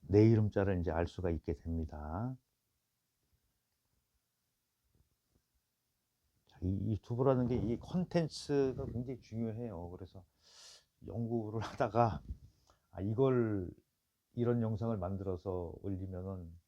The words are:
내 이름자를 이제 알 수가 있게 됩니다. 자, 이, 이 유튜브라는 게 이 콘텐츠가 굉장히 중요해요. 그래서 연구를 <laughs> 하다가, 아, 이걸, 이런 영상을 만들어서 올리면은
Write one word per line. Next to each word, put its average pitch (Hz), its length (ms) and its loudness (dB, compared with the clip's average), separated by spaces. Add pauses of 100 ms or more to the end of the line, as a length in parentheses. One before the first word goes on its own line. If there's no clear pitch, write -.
내 104 200 8
이름자를 101 520 4
이제 85 100 0
알 82 180 2
수가 90 220 -4
있게 85 300 -2
됩니다. 80 760 -4 (4000)
자, - 160 -20
이, 90 40 0
이 98 260 0
유튜브라는 127 540 2
게 123 100 0
이 113 200 0
콘텐츠가 143 1080 -2
굉장히 120 340 -6
중요해요. 110 680 -6
그래서 90 320 -16 (840)
연구를 113 520 -4
<laughs> - 20 -4
하다가, 117 600 2 (680)
아, 90 100 -10
이걸, 110 680 2 (640)
이런 120 300 2
영상을 113 340 -2
만들어서 92 760 -4 (100)
올리면은 92 680 -8 (180)